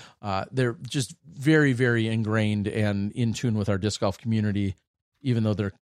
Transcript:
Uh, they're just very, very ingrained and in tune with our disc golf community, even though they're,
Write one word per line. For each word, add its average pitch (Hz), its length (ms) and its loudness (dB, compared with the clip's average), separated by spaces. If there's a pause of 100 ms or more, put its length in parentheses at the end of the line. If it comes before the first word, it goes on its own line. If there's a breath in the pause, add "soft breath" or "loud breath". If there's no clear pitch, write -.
(200 loud breath)
Uh, 98 320 -4
they're 123 240 0 (100)
just 135 300 -6 (100)
very, 147 460 4
very 117 340 2
ingrained 107 640 0
and 104 440 -2
in 117 200 0
tune 113 260 -2
with 101 100 -2
our 101 100 2
disc 101 220 -2
golf 101 180 -2
community, 104 580 0 (440)
even 117 220 0
though 107 120 2
they're, 98 280 -2